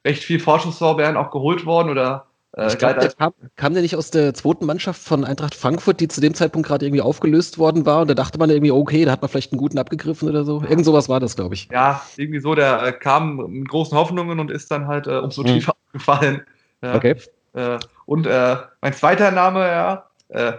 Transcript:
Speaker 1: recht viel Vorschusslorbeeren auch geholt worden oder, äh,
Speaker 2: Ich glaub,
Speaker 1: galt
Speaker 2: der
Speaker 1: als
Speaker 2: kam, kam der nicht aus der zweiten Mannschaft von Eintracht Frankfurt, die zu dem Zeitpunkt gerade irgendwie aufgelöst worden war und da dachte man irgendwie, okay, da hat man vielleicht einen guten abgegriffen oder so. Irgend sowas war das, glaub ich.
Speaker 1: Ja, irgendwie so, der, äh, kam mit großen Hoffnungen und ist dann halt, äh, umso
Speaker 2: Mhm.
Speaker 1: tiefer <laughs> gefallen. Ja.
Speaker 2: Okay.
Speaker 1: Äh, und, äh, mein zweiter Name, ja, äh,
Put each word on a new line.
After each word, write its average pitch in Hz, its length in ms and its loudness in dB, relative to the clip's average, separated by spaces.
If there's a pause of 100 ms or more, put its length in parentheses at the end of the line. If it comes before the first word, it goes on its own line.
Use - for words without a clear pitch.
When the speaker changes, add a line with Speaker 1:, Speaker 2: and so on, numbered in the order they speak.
Speaker 1:
recht 143 180 -2
viel 165 160 -2
Vorschusslorbeeren 160 800 0
auch 143 140 -2
geholt 151 340 -2
worden 165 240 2
oder, 131 380 -2 (260)
äh, 110 140 -2
Speaker 2:
Ich 117 100 0
glaub, 127 140 2
Speaker 1:
galt 131 60 -2
Speaker 2:
der 127 60 2
Speaker 1:
als - 140 -2
Speaker 2:
kam, 160 160 0 (240)
kam 143 160 -2
der 180 80 0
nicht 170 140 -2
aus - 160 -6
der 147 220 2
zweiten 165 320 -2
Mannschaft 156 360 -4
von 139 240 -2
Eintracht 139 300 -6
Frankfurt, 165 440 0
die 160 80 0
zu - 140 -8
dem 151 120 4
Zeitpunkt 156 340 -2
gerade 143 180 -2
irgendwie 143 160 0
aufgelöst 151 560 0
worden 160 280 2
war 151 160 4
und 160 60 0
da 143 60 4
dachte 127 260 -4
man 160 100 4
irgendwie, 151 220 4
okay, 143 340 2
da 139 60 4
hat 131 100 -2
man 143 80 -4
vielleicht - 220 -6
einen 127 80 -4
guten 143 180 -2
abgegriffen 151 520 -4
oder 147 160 -2
so. 151 160 -4
Irgend 156 240 2
sowas 151 240 4
war 131 100 2
das, 120 160 -4
glaub 92 180 -4
ich. - 180 -10
Speaker 1:
Ja, 135 300 2 (160)
irgendwie 151 220 -6
so, 147 160 -2
der, 135 280 4
äh, 127 100 -2
kam 147 420 0
mit 131 320 -10
großen 160 300 -2
Hoffnungen 170 420 -2
und 151 120 -6
ist 151 200 -10
dann 147 160 -4
halt, 147 200 -4
äh, 135 100 -2
umso 139 240 -6
Speaker 2:
Mhm. 123 60 -2
Speaker 1:
tiefer - 360 2
<laughs> - 100 -20
gefallen. 139 480 0 (400)
Ja. 123 140 -2
Speaker 2:
Okay. 127 200 2 (380)
Speaker 1:
Äh, 120 260 -4 (260)
und, 156 220 -2
äh, 127 300 2 (240)
mein 139 120 -2
zweiter 190 380 2
Name, 185 300 2
ja, 180 460 -2 (220)
äh, 120 300 -2